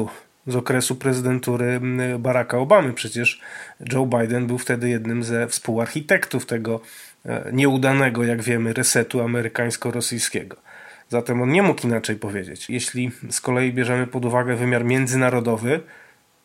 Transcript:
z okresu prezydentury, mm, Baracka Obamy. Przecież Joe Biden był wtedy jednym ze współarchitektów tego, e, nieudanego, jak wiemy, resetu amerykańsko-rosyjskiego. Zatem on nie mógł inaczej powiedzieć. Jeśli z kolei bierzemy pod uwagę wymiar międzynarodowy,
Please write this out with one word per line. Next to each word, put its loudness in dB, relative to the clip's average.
z -2
okresu 0
prezydentury, 0
mm, -2
Baracka 2
Obamy. 4
Przecież -4
Joe 2
Biden 2
był 0
wtedy 0
jednym -2
ze 0
współarchitektów 0
tego, -2
e, -6
nieudanego, 4
jak 0
wiemy, 0
resetu 2
amerykańsko-rosyjskiego. -4
Zatem 0
on 2
nie 4
mógł 2
inaczej -2
powiedzieć. -10
Jeśli -4
z -4
kolei 0
bierzemy 0
pod -4
uwagę 0
wymiar 2
międzynarodowy, 2